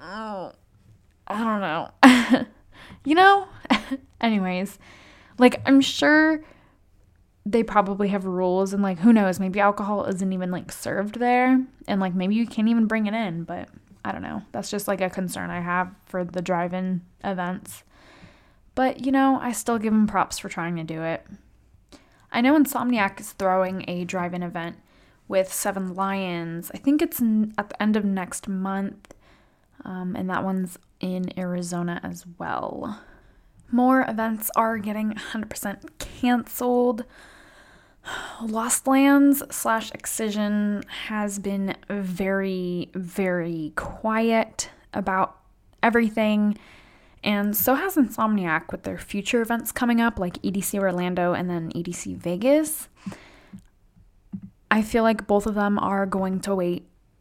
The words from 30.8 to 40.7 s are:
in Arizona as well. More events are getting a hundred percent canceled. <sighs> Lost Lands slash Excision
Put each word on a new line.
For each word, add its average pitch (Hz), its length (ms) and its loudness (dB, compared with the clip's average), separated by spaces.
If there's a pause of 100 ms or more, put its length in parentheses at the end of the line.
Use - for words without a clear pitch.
in 180 360 -6
Arizona 175 680 -4
as 175 200 -10 (140)
well. - 600 -6 (720)
More 254 360 4
events 220 460 -4
are 226 240 0
getting 214 320 -4
a 214 80 -8
hundred 214 320 -10
percent - 480 -10
canceled. 247 1040 0 (1000)
<sighs> - 360 -12
Lost 226 460 -2
Lands 277 640 6
slash 220 400 -2
Excision 208 960 -2 (220)